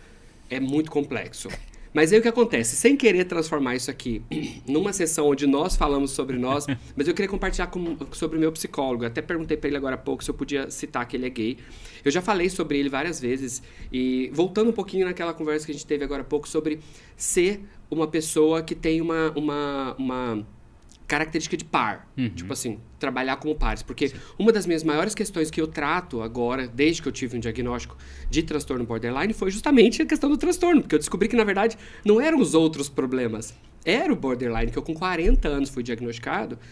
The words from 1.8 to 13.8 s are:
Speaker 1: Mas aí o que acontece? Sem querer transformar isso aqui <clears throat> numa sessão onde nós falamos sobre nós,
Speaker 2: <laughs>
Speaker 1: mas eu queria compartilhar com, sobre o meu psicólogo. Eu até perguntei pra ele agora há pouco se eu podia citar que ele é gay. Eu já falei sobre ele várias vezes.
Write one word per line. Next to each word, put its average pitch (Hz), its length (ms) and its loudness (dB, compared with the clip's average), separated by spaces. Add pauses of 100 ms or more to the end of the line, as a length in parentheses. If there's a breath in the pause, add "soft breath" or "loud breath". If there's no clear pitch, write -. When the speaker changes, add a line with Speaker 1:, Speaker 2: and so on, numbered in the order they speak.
Speaker 1:
Mas 156 220 6
aí 220 60 10
o 226 40 6
que 233 60 4
acontece? 226 480 2
Sem 269 180 6
querer 190 300 6
transformar 156 500 0
isso 127 160 -4
aqui 117 400 -6
<clears throat> 151 380 -8
numa 180 240 2
sessão 156 380 2
onde 143 160 2
nós 143 280 2
falamos 139 360 2
sobre 131 280 -2
nós, 131 280 0 (140)
Speaker 2:
<laughs> - 140 -18
Speaker 1:
mas 143 140 0
eu 175 60 4
queria 196 140 0
compartilhar 190 400 -2
com, 175 280 -4 (160)
sobre 160 240 -4
o 160 40 2
meu 160 120 4
psicólogo. 131 520 -4
Eu 117 40 -2
até 117 140 -4
perguntei 156 340 -4
pra 151 120 -2
ele 143 100 -2
agora 135 160 -4
há 127 40 -4
pouco 135 240 -4
se - 80 -6
eu 139 40 -4
podia 139 360 -4
citar 123 380 -6
que - 80 -6
ele 127 100 -4
é 127 40 -6
gay. 117 260 -4 (480 loud breath)
Eu 143 60 2
já 165 100 2
falei 185 300 2
sobre 147 280 -2
ele 143 120 0
várias 143 280 -4
vezes. 123 440 -4 (280 loud breath)